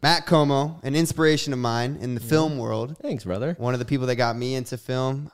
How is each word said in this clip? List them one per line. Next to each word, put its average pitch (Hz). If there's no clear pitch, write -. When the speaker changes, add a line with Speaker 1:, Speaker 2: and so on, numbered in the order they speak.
Speaker 1:
Matt 160
Como, 147
an 135
inspiration 156
of 127
mine 120
in 123
the 113
Speaker 2:
Yeah. 117
Speaker 1:
film 156
world. 117
Speaker 2:
Thanks, 202
brother. 117
Speaker 1:
One 123
of 123
the 120
people 127
that 123
got 117
me 127
into 127
film, 131